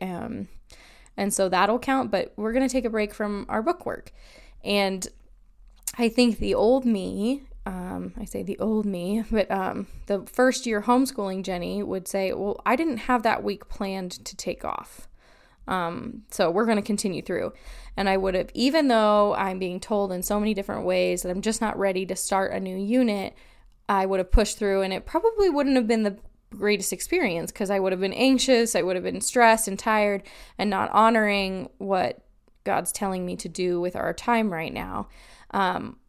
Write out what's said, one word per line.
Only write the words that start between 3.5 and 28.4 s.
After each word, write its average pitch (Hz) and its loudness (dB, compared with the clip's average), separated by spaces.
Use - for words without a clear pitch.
book 339 -2
work. - -10
And 190 0
I 233 2
think 240 4
the 196 0
old 247 4
me, 208 -2
um, 185 -8
I 208 -10
say 196 -8
the 190 -8
old 214 0
me, 196 -2
but, 214 2
um, 190 -2
the 196 0
first 254 2
year 214 -2
homeschooling 214 0
Jenny 185 -4
would 185 -6
say, 190 -2
"Well, 196 -4
I 226 4
didn't 330 -2
have 240 0
that 220 2
week 202 -6
planned 190 -6
to - -14
take - -6
off. - -8
Um, 175 -6
so 170 2
we're 208 2
gonna 214 2
continue 202 -2
through." - -4
And 196 0
I 190 4
would 190 0
have, - -2
even 285 2
though 208 6
I'm 190 -2
being 185 -4
told 202 -2
in 180 -4
so 208 0
many 214 2
different 202 -4
ways 180 2
that 180 -4
I'm 190 -4
just 220 -2
not 208 -2
ready 190 0
to 185 -6
start 190 0
a 190 -4
new 185 -6
unit, 208 0
I 196 2
would 190 0
have 185 -2
pushed 208 4
through, 196 2
and 190 0
it - -6
probably 403 4
wouldn't 277 4
have 240 4
been 220 2
the 202 0
greatest 202 0
experience 180 -2
'cause 190 -4
I 196 2
would 190 2
have 185 -2
been 196 -2
anxious, 247 4